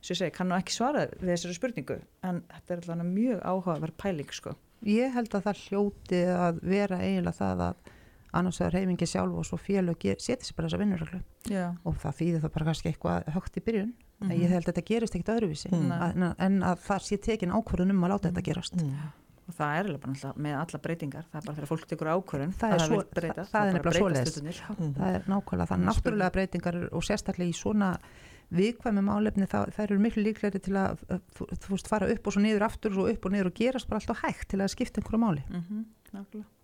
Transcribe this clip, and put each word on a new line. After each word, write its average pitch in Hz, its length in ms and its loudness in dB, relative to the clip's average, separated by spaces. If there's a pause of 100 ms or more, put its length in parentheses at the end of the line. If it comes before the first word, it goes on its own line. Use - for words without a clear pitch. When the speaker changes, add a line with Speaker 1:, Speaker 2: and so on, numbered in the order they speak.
Speaker 1:
sem - 140 -4
ég - 20 -2
segi, 170 160 0
kann 180 160 -2
nú 175 80 2
ekki 185 160 -2
svarað 233 460 2
við 185 100 -2
þessari 175 240 0
spurningu, 170 480 -4 (220)
en 180 260 -2
þetta - 220 -12
er 175 60 -2
allavega 170 360 -4
mjög 220 300 2
áhugaverð 175 540 -2
pæling, 165 360 -4
sko. - 220 -10 (280)
Speaker 2:
Ég 226 300 4
held 240 160 -2
að 196 140 0
það 202 260 -2
hljóti 196 560 2
að 175 380 2
vera 190 340 2
eiginlega 185 400 0
það - 220 0
að - 160 0 (580)
annars 180 260 2
vegar 170 120 2
hreyfingin 180 400 2
sjálf 185 260 0
og 160 80 -4
svo 175 140 -6
félög 185 400 0
ge-, 196 180 0
setji - 300 -4
sér - 80 -12
bara 165 140 -2
þessa 170 100 -2
vinnureglu. 180 420 -2 (280)
Speaker 1:
Já. 180 260 -2 (100)
Speaker 2:
Og 156 140 0
það - 180 -4
þýðir 165 240 2
það 123 120 -2
bara 156 120 0
kannski 160 300 0
eitthvað - 320 -2
högt 165 300 -4
í 180 60 -4
byrjun, 226 300 0 (280)
en 196 80 -2
Speaker 1:
Mhm. 175 120 2
Speaker 2:
ég 175 80 4
held 180 160 4
að 175 80 0
þetta 170 120 -2
gerist 226 300 0
ekkert 196 260 0
öðruvísi, 160 280 -2
Speaker 3:
Mm. 175 200 4
Speaker 1:
Nei. 175 260 0
Speaker 2:
en, 175 240 2
en 190 220 4
að 180 180 2
það 196 220 -2
sé - 200 -2
tekin 214 300 0
ákvörðun 190 400 2
um 190 100 6
að 175 80 4
láta 196 220 2
þetta 180 120 -2
gerast. - 340 -4
Speaker 3:
Mm. 143 180 0 (540)
Speaker 1:
Og 170 60 -12
það 147 240 0
er 190 40 0
eiginlega 160 160 -4
bara 131 140 -6
náttúrulega 135 260 -8
með 147 160 -2
allar 151 260 -6
breytingar, 165 460 -6
það - 80 -16
er 151 100 -8
bara 147 120 -6
þegar 151 100 -8
fólk 160 200 -4
tekur 160 200 -4
ákvörðun 160 480 -2
Speaker 2:
Það 226 160 2
er 180 60 6
Speaker 1:
að - 20 6
það 160 80 4
Speaker 2:
svo-, - 20 0
Speaker 1:
vill 160 320 0
breytast, 165 300 -6
Speaker 2:
það 214 160 2
er 190 60 4
Speaker 1:
þá - 0 -
bara - 0 -
Speaker 2:
nefnilega 165 100 2
Speaker 1:
breytast 170 180 4
Speaker 2:
svoleiðis. 160 300 4
Speaker 1:
hlutirnir. 151 280 -8 (200)
Speaker 3:
Mm. 151 140 0
Speaker 2:
Það 185 220 0
er 185 120 -2
nákvæmlega 190 400 0
það. 185 100 0
Speaker 1:
Mm. 180 80 4
Speaker 2:
Náttúrulega 202 460 2
breytingar 175 640 -2
og 170 100 -2
sérstaklega 190 460 0
í 165 40 -2
svona 196 460 2 (540)
viðkvæmu 202 500 2
málefni, 202 440 2
það, 202 280 0
þær 208 160 -2
eru 196 80 4
miklu 220 240 4
líklegri 202 380 0
til 196 120 -2
að, 190 240 2 (120)
að 185 120 -2 (140)
þú, - 160 -8
þú - 180 -8
veist, 196 180 -2
fara 214 220 2
upp 220 180 0
og 202 60 -2
svo 202 80 4
niður 214 200 4
aftur 220 300 0
og 190 40 -2
svo 190 160 2
upp 214 140 -4
og 185 60 0
niður 196 160 2
og 175 60 -2
gerast 247 340 0
bara 220 120 -2
allt - 100 -8
of 233 120 0
hægt - 280 -4
til 196 100 0
að 196 100 2
skipta - 320 -4
einhverju - 180 0
máli. 170 300 2
Speaker 1:
Mhm, 196 360 -6 (280)
nákvæmlega. 202 320 -12 (180)